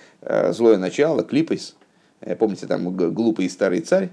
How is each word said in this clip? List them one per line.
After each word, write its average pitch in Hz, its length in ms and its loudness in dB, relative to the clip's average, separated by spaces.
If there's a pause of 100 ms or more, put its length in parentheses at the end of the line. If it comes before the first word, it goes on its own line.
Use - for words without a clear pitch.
(200)
э, - 320 0
злое 113 240 6
начало, 123 480 0
клипос. - 520 -4 (440)
Э, - 160 -8
помните, 107 300 -2
там 90 280 -2
г-, 87 160 0
глупый 110 380 0
старый 95 320 0
царь 185 320 0